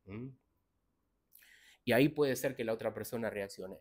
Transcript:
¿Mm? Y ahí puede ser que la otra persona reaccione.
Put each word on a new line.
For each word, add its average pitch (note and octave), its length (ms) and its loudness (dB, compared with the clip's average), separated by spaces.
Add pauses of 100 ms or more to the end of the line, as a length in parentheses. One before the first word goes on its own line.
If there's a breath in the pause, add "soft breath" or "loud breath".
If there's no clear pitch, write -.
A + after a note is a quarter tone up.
¿Mm? A2 240 -10 (1600 soft breath)
Y A#2+ 80 2
ahí C3+ 160 8
puede C#3+ 280 2
ser C3 180 -2
que B2 100 -4
la A2 80 0
otra A2 220 -2
persona A2+ 360 -4
reaccione. G2 500 -8